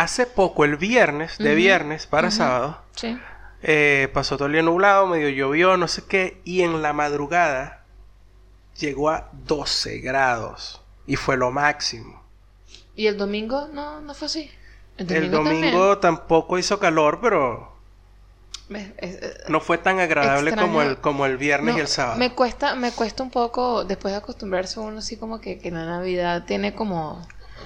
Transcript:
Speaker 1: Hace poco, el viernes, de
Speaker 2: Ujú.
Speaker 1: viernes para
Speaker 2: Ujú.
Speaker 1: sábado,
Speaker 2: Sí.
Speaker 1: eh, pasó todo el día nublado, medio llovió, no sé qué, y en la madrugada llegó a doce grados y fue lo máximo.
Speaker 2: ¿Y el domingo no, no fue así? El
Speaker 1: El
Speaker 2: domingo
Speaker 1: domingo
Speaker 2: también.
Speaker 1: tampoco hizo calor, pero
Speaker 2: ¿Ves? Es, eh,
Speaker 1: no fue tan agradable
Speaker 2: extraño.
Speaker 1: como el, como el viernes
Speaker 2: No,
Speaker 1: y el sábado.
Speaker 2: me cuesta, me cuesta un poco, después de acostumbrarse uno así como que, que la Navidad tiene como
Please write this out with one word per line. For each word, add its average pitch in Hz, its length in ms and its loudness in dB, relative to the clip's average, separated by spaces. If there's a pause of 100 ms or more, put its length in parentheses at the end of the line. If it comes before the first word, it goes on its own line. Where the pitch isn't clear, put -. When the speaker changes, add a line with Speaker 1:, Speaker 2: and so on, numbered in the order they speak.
Speaker 1:
Hace 240 240 0
poco, 180 400 2
el 147 120 2
viernes, 165 600 2
de 151 120 2
Speaker 2:
Ujú. 147 80 4
Speaker 1:
viernes 160 500 2
para 160 220 2
Speaker 2:
Ujú. 214 80 -2
Speaker 1:
sábado, 139 440 0 (140)
Speaker 2:
Sí. 240 240 -8 (420)
Speaker 1:
eh, 147 540 4
pasó 139 200 0
todo 139 120 -2
el 147 60 -2
día 160 100 4
nublado, 196 420 6
medio 160 240 0
llovió, 147 480 4
no 175 100 0
sé - 220 -6
qué, 190 340 -2
y 180 200 0
en 165 180 0
la 151 100 0
madrugada 147 920 0 (960)
llegó 147 300 -2
a - 220 -4
doce - 680 -4
grados 127 840 -2 (240)
y 139 100 -2
fue 135 220 0
lo 127 140 2
máximo. 135 720 -2 (760)
Speaker 2:
¿Y 214 120 2
el 208 100 0
domingo 214 540 -4
no, 294 300 -12
no 294 120 -14
fue 302 140 -8
así? 302 240 -8 (460)
El 175 140 -6
Speaker 1:
El 156 200 0
Speaker 2:
domingo 151 200 2
Speaker 1:
domingo 170 480 4
Speaker 2:
también. 170 220 2
Speaker 1:
tampoco 165 360 2
hizo 196 220 0
calor, 160 420 4
pero 143 520 0 (920)
Speaker 2:
¿Ves? 202 200 -12 (100)
Es, 180 240 -12
eh, - 120 -10 (140)
Speaker 1:
no 156 120 0
fue 165 180 0
tan 190 220 0
agradable 147 500 2
Speaker 2:
extraño. 214 180 2
Speaker 1:
como 160 140 2
el, 139 160 0
como 139 300 0
el 131 100 0
viernes 143 380 2
Speaker 2:
No, - 20 0
Speaker 1:
y 160 40 2
el 139 60 -2
sábado. 139 300 -2
Speaker 2:
me 247 160 2
cuesta, 254 400 0
me 247 180 -2
cuesta 226 300 -4
un 262 80 -8
poco, 240 560 -2
después 190 260 -4
de 202 60 -4
acostumbrarse 190 640 -6
uno 214 200 -10
así 208 180 -10
como 220 220 -10
que, 185 200 -10
que 175 100 -10
la 165 160 -6
Navidad 175 600 -2
tiene 202 260 -2
como 170 540 -6 (380)